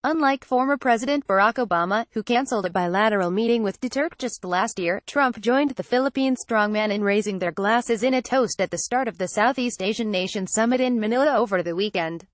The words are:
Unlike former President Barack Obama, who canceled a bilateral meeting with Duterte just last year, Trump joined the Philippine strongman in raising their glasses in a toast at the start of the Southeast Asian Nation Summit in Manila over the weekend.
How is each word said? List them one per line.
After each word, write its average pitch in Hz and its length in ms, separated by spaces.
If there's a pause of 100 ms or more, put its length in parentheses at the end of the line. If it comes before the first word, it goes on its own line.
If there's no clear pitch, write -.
Unlike 285 380
former 262 320
President 254 500
Barack 196 280
Obama, 196 560
who 214 120
canceled 240 440
a 175 40
bilateral 185 600
meeting 226 320
with 196 180
Duterte 277 380
just - 260
last 185 340
year, 180 280
Trump 254 340
joined 262 300
the 214 120
Philippine 262 540
strongman 214 560
in 208 100
raising 202 360
their 175 140
glasses 220 500
in 254 100
a 254 80
toast 247 400
at 180 100
the 175 60
start 247 320
of 170 80
the 180 120
Southeast 240 540
Asian 214 280
Nation 185 360
Summit 240 360
in 247 180
Manila 247 340
over 196 280
the 170 120
weekend. 170 600